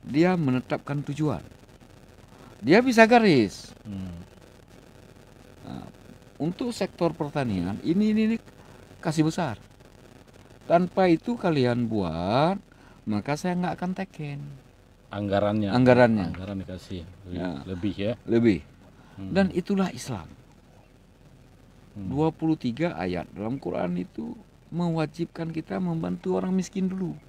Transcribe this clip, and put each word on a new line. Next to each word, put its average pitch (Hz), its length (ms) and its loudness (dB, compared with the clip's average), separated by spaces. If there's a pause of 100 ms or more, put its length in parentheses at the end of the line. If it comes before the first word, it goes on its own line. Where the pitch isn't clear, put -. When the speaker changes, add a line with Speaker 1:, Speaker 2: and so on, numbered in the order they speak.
Speaker 1:
Dia 160 320 2
menetapkan 139 760 -2
tujuan. 139 320 -4 (1200)
Dia 170 160 8
bisa 233 240 6
garis. 202 800 4
Speaker 2:
Hmm. 95 320 -10 (1500)
Speaker 1:
Nah, 57 180 -12 (540)
untuk 185 320 -2
sektor 175 400 -2
pertanian, 113 720 -2
ini, 208 320 2
ini, 220 60 4 (100)
ini 226 40 0 (680)
kasih 156 240 2
besar. 156 320 -4 (1040)
Tanpa 175 480 4
itu 240 240 0
kalian 123 480 2
buat, 107 720 0 (480)
maka 123 320 -2
saya 180 160 -4
nggak 175 240 -2
akan 185 160 -6
teken. 147 480 -10 (720)
Speaker 2:
Anggarannya. 101 640 0
Speaker 1:
Anggarannya. 120 560 6
Speaker 2:
Anggaran 92 320 -10
dikasih. 90 400 -12 (240)
Lebih, 90 80 -8
Speaker 1:
Ya. 90 120 -6 (200)
Speaker 2:
lebih 92 260 -4
ya? 101 180 -2 (120)
Speaker 1:
Lebih. 113 360 4 (600)
Speaker 2:
Hmm. 98 160 -10
Speaker 1:
Dan 190 160 4
itulah 190 400 -2
Islam. 107 320 -10 (1700)
Speaker 2:
Hmm. 98 160 -10
Speaker 1:
Dua 151 240 0
puluh 160 240 0
tiga 139 400 -4
ayat 87 400 -4
dalam 110 240 -6
Quran 180 400 -4
itu 226 320 -10 (400)
mewajibkan 165 800 -4
kita 160 240 -8
membantu 180 640 -4
orang 185 160 -2
miskin 190 320 -2
dulu. 185 240 -6 (160)